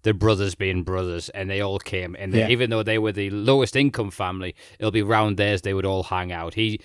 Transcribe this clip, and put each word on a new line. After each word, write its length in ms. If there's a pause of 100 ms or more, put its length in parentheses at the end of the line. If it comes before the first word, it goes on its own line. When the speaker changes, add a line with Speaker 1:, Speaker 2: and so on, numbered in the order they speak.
Speaker 1:
the 100
brothers 420
being 280
brothers, 460
and 200
they 100
all 200
came. 380
And 160
they, 60
Speaker 2:
Yeah. 80
Speaker 1:
even 220
though 140
they 140
were 140
the 200
lowest 440
income 360
family, 440 (240)
it'll 140
be 80
round 340
theirs 280
they 100
would 120
all 180
hang 280
out. 220
He, 320